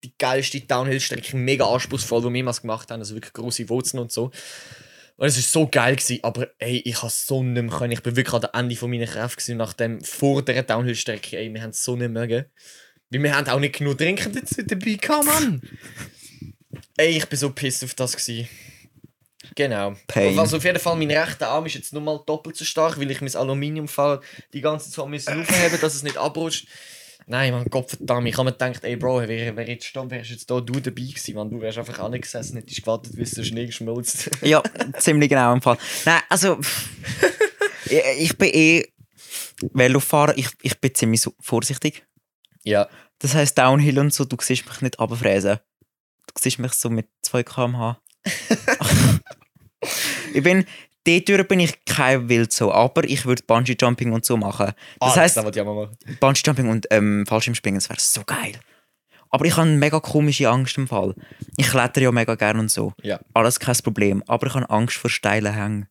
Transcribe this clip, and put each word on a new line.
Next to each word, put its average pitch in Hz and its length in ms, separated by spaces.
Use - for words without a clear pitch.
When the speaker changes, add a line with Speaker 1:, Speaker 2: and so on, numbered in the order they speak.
Speaker 1:
die - 160
geilste 131 420
Downhill-Strecke, 135 760
mega 127 280
anspruchsvoll, 117 580
die 120 60
wir 120 80
jemals 127 260
gemacht 113 280
haben. 113 100
Also 104 140
wirklich - 180
grosse 117 360
Wurzeln 127 320
und 117 100
so. 123 200
Und - 100
es 139 100
war 123 60
so 156 260
geil 131 280
gewesen, 123 260
aber 117 260
ey, 120 260
ich 120 180
hab's - 240
so 135 160
nicht 123 200
mehr 113 140
können. 120 160
Ich 113 120
bin 120 100
wirklich 127 200
an 117 60
der 117 140
Ende 120 220
von 120 140
meiner 117 160
Kräfte 117 320
gewesen, 120 200
nach 113 140
dem, 113 300
vor 139 420
dieser 127 180
Downhill-Strecke. 117 760
Ey, 110 160
wir 110 100
haben's 110 200
so 127 140
nicht 120 140
mögen. 117 340
Weil 135 120
wir 147 140
haben 139 120
auch 127 100
nicht 143 180
genug 143 220
Trinken 190 340
dazu 247 300
dabei 208 320
gehabt, 302 300
Mann. 294 420
<laughs> - 1300
Ey, 160 200
ich 151 120
bin 143 100
so 143 120
pissed 131 340
auf 127 100
das 127 220
gewesen. 117 320
Genau. 101 400
Speaker 2:
Pain. 127 320
Speaker 1:
Also 160 200
auf 135 60
jeden 180 140
Fall, 170 180
mein 151 140
rechter 151 380
Arm 156 180
ist 151 80
jetzt - 180
nur 147 100
mal 151 240
doppelt 151 300
so - 80
stark, 160 360
weil 139 100
ich 127 100
mein 135 140
Aluminiumfall 143 840
die 143 80
ganze 151 260
Zeit - 80
so 143 120
müssen 147 340
aufheben, 170 400
dass 151 140
es 139 80
nicht 143 160
abrutscht. 156 500
Nein, 127 260
Mann, 123 180
Gott 127 200
verdammt. 123 380
Ich - 80
hab 131 80
mir 127 80
gedacht, 127 320
ey, 120 120
Bro, 123 320
wär, 113 280
wär 113 120
jetzt - 260
da, 131 160
wärst 117 200
jetzt 120 200
da 123 100
du 123 200
dabei 127 220
gewesen, 127 320
Mann. 107 160
Du 117 100
wärst 110 180
einfach 117 220
angesessen, 117 560
hättest - 240
gewartet, 113 360
bis 117 160
der 117 120
Schnee 117 220
geschmolzen. 120 720
<laughs> - 60
Speaker 2:
Ja, 151 200
ziemlich 147 300
genau 123 240
im 123 100
Fall. 120 160
Nein, 165 240
also, 175 320
pff, - 280
Speaker 1:
<laughs> - 480
Speaker 2:
ich, 151 160
ich 160 200
bin 196 140
eh 160 340
Velofahrer, 135 640
ich, 135 120
ich - 180
bin 135 140
ziemlich 113 260
so - 200
vorsichtig. 127 640
Speaker 1:
Ja. 104 240
Speaker 2:
Das 139 160
heisst, 147 240
Downhill 135 400
und 143 140
so, 139 120
du 127 160
siehst - 260
mich - 140
nicht 131 180
runterfräsen. 107 580
Du - 160
siehst - 160
mich 127 160
so - 160
mit 113 180
zwei 123 200
K - 220
M 123 140
H. 117 220
<laughs> - 960
Ich 139 80
bin, 180 240
dort 180 420
bin 185 120
ich 160 240
kein 131 440
Wild 117 240
so, 104 200
aber 123 320
ich 135 220
würd 123 200
Bungee-Jumping 120 640
und 113 120
so 120 120
machen. 101 360
Das 127 120
Speaker 1:
Ah, - 80
Speaker 2:
heisst, 170 160
Speaker 1:
das 110 80
wollte 107 160
ich 101 60
auch 104 80
mal 104 120
machen. 107 100
Speaker 2:
Bungee-Jumping 135 480
und, 110 220
ähm, 104 360
Fallschirmspringen, 110 520
das - 100
wär - 100
so - 260
geil. - 280
Aber 131 140
ich 170 120
hab 170 80
eine 156 120
mega 151 240
komische 147 480
Angst 127 300
im 135 100
Fall. 98 260
Ich 135 120
klettere 127 360
ja 127 80
mega 117 220
gern 107 240
und 110 120
so. 104 220
Speaker 1:
Ja. 101 180
Speaker 2:
Alles 113 260
kein 123 160
Problem, 101 500
aber 120 220
ich 117 60
hab 127 160
Angst 110 260
vor - 140
steilen 104 440
Hängen. 104 360